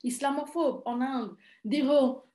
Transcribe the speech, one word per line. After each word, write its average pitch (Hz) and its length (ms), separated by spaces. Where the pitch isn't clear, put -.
islamophobe 277 840
en 240 140
Inde 247 360
durant 262 600